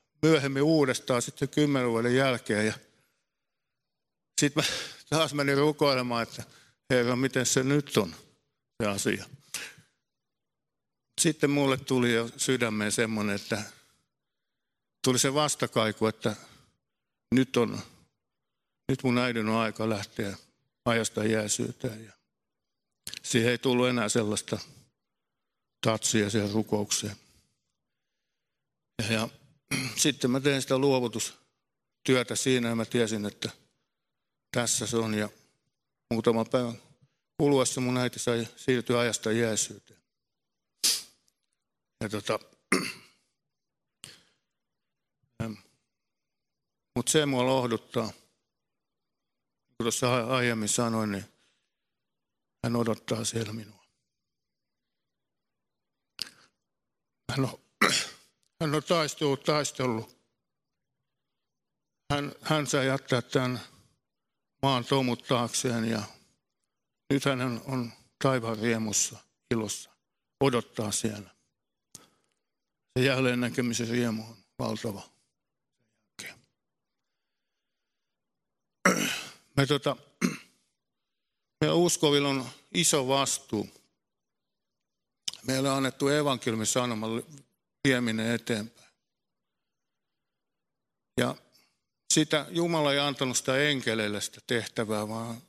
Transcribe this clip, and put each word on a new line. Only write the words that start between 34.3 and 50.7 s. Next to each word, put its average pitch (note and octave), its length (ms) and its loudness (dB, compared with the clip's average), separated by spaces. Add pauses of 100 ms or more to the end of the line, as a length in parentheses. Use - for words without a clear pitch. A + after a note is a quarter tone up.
tässä A#2+ 360 -2
se A#2 100 -2
on. A2+ 180 0
Ja G#2+ 140 -2 (840)
muutaman A2+ 380 2
päivän A#2+ 340 -2 (540)
kuluessa C#3 440 2
mun B2+ 180 0
äiti B2 200 -2
sai A#2 380 -2
siirtyä A#2+ 440 0
ajasta A2+ 300 0
iäisyyteen. A2 720 -2 (2000)
Ja A2 60 -2
tota, G#2 300 -4 (360)
<clears throat> - 280 -4 (4000)
mut B2 120 -2
se D3+ 180 4
mua B2+ 200 2
lohduttaa. A#2+ 680 0 (1500)
Kun - 180 -8
tuossa B2 320 0
a-, B2 200 -2
aiemmin A#2 320 0
sanoin, A2+ 440 0